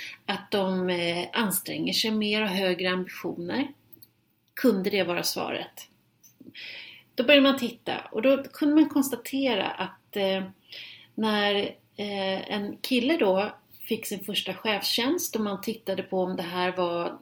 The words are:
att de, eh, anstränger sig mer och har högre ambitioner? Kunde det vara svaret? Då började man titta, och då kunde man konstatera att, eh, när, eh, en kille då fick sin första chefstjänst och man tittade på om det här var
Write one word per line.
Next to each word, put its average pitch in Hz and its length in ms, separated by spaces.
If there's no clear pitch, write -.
att 190 260
de, 185 380
eh, 175 440
anstränger 180 600
sig 220 180
mer 214 300
och 220 80
har 185 60
högre 185 340
ambitioner? 185 760
Kunde 202 360
det 190 140
vara 175 200
svaret? - 640
Då 247 80
började 277 180
man 269 180
titta, - 380
och 220 100
då 269 220
kunde 294 320
man 302 140
konstatera 262 800
att, - 460
eh, 190 280
när, 208 400
eh, 196 580
en 202 280
kille 262 360
då 196 340
fick 220 160
sin 190 180
första 190 300
chefstjänst 233 840
och 220 60
man 202 200
tittade 196 420
på 185 200
om 185 120
det 185 80
här 180 340
var 170 440